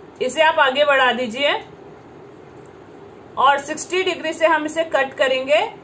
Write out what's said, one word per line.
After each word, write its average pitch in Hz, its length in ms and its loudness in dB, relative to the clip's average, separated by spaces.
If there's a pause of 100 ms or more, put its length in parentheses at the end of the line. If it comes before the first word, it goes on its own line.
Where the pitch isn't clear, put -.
(220)
इसे 254 220 0
आप 320 160 4
आगे 277 260 2
बढ़ा 269 280 4
दीजिए 254 400 -2 (1800)
और 277 220 4
सिक्सटी 311 440 -4
डिग्री 320 300 -4
से 320 140 2
हम 311 180 0
इसे 311 200 -2
cut 269 280 -2
करेंगे 269 500 0 (200)